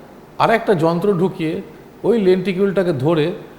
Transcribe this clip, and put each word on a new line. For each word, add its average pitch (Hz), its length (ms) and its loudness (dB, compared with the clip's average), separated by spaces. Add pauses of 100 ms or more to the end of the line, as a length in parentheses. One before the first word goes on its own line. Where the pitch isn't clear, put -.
(380)
আর 156 120 2
একটা 220 240 2
যন্ত্র 170 400 0
ঢুকিয়ে 175 480 -2 (420)
ওই 220 180 2
লেন্টিকিউলটাকে 185 720 0
ধরে 156 400 0 (260)